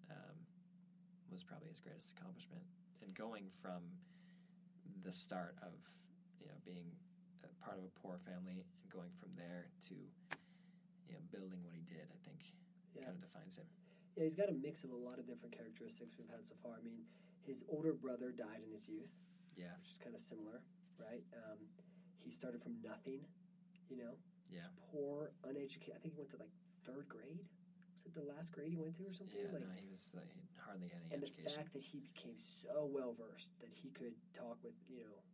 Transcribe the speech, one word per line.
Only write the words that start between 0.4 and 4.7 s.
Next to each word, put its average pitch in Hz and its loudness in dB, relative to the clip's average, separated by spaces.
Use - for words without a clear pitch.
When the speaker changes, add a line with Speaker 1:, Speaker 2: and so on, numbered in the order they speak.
Speaker 1:
was 180 -4
probably 165 -6
his - -8
greatest 170 -6
accomplishment. - -4
And 98 -4
going 107 2
from 90 2